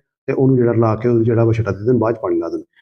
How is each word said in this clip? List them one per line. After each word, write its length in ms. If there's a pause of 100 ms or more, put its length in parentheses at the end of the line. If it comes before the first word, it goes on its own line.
(280)
ਤੇ 60
ਉਹਨੂੰ 240
ਜਿਹੜਾ 140
ਰਲਾ 240
ਕੇ 140
ਉਹਨੂੰ 140
ਜਿਹੜਾ 220
ਵਾ 60
ਛਿੱਟਾ 200
ਦੇ 140
ਦੇਣ, 120
ਬਾਅਦ 180
'ਚ 60
ਪਾਣੀ 180
ਲਾ 100
ਦੇਣ। 120 (200)